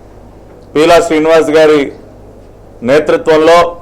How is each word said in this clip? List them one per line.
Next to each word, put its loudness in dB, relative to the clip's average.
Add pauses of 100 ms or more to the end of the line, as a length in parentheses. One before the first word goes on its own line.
(720)
పీలా 2
శ్రీనివాస్ 0
గారి 2 (1080)
నేతృత్వంలో 0 (220)